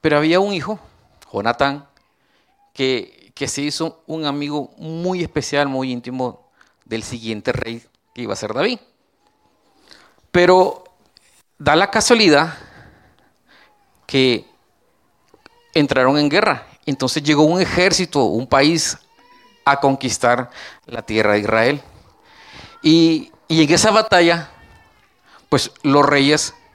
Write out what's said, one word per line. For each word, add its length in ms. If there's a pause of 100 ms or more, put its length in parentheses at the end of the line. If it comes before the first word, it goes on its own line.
Pero 160
había 220
un 160
hijo, 240 (520)
Jonatán, 560 (840)
que, 640
que 120
se 140
hizo 460
un 180
amigo 520
muy 440
especial, 460
muy 240
íntimo 580 (340)
del 200
siguiente 480
rey 340 (300)
que 80
iba 100
a 20
ser 160
David. 280 (1500)
Pero 520 (760)
da 160
la 160
casualidad 640 (1500)
que 420 (1300)
entraron 420
en 100
guerra. 380 (220)
Entonces 340
llegó 220
un 180
ejército, 640
un 240
país, 500 (680)
a 140
conquistar 720 (340)
la 160
tierra 320
de 60
Israel. 420 (1000)
Y, 480 (160)
y 160
en 100
esa 160
batalla, 640 (1000)
pues 220 (100)
los 240
reyes 480 (220)